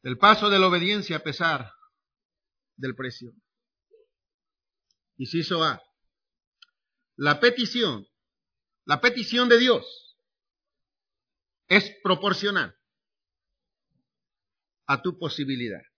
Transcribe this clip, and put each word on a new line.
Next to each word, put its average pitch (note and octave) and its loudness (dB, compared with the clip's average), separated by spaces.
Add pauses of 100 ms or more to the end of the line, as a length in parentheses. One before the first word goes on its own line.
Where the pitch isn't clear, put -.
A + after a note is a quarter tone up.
El B2+ -6
paso G#3+ 6
de G3 4
la F#3+ 6
obediencia F3+ 0
a D3 -8
pesar D3 -4 (1040)
del C3 -8
precio. B2 -12 (1900)
Inciso E3 -4
A. C3+ -2 (1300)
La D3 0
petición, A#3 0 (800)
la C#3+ 0
petición A#3+ 0
de A#3 10
Dios - -2 (1500)
es - 2
proporcional F#3 -2 (2000)
a C#3 -2
tu F3 -6
posibilidad. C3 -6 (160)